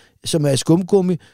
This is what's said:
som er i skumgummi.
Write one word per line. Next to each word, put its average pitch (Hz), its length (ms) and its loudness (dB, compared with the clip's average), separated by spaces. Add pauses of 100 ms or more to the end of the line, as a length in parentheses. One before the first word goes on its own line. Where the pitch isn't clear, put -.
(260)
som 151 200 -2
er 143 60 0
i 135 60 0
skumgummi. 180 600 0 (160)